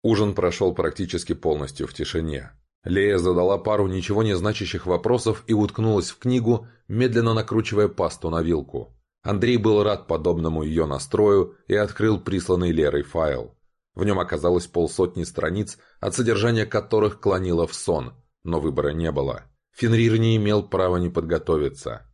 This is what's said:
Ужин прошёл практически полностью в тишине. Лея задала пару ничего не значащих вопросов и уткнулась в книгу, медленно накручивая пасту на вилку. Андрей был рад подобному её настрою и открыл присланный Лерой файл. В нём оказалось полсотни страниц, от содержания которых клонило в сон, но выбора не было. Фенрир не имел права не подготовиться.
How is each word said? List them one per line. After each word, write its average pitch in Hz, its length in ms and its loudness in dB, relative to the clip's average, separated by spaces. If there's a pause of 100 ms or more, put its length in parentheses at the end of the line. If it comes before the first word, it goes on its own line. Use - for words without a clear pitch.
Ужин 104 280 2
прошёл 90 380 2
практически 85 600 -4
полностью 73 560 -4
в - 40 -14
тишине. 80 600 -6 (320)
Лея 95 340 0
задала 90 400 2
пару 104 300 0
ничего 95 340 -2
не 104 140 2
значащих 95 500 -4
вопросов 110 640 0
и 113 40 2
уткнулась 104 580 0
в - 80 -20
книгу, 117 500 0 (180)
медленно 113 480 2
накручивая 107 540 0
пасту 85 420 -2
на 82 100 0
вилку. 78 560 -4 (260)
Андрей 117 340 0
был 104 260 4
рад 101 240 0
подобному 80 560 0
её 78 240 0
настрою 95 680 2 (100)
и 95 80 0
открыл 104 460 0
присланный 90 500 0
Лерой 73 320 2
файл. 71 540 -4 (400)
В 98 80 -2
нём 98 160 2
оказалось 87 480 0
полсотни 87 560 -2
страниц, 92 520 -4 (220)
от - 160 -6
содержания 113 520 0
которых 107 520 0
клонило 90 480 0
в - 80 -12
сон, 69 400 -4 (300)
но 82 160 -2
выбора 71 300 -2
не 82 200 -2
было. 67 320 -4 (300)
Фенрир 113 460 2
не 113 180 2
имел 104 320 2
права 90 300 0
не 87 120 0
подготовиться. 78 1040 -4